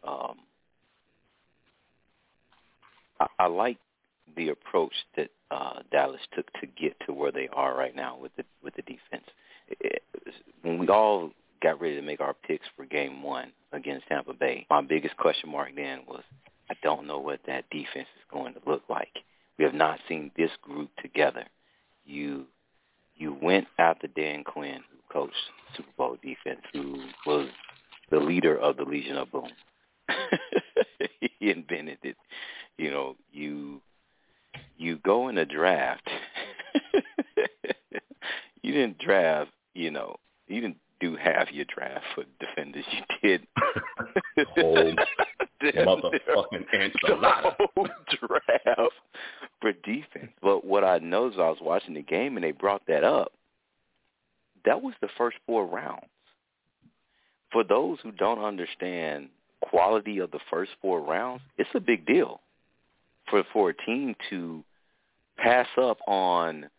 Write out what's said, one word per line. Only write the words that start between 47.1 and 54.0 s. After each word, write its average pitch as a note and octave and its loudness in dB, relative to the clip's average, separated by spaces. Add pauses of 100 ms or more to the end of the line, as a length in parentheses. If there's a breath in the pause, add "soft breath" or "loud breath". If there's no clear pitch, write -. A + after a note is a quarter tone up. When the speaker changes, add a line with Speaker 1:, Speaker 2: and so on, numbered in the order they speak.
Speaker 1:
<laughs> - -20
the G3+ 4
whole G3 2 (200)
draft - 2 (680 loud breath)
for A2 2 (120)
defense. A2+ -8 (100)
But G2 4
what G2 4
I F#2 6
know F2 0
is A2+ -4
I E2 4
was D#2+ 0
watching E2+ 0
the D2+ -8
game A2+ -2
and F2+ -4
they D#2 0
brought G2+ 0
that D2+ 2
up. C3+ 2 (1300)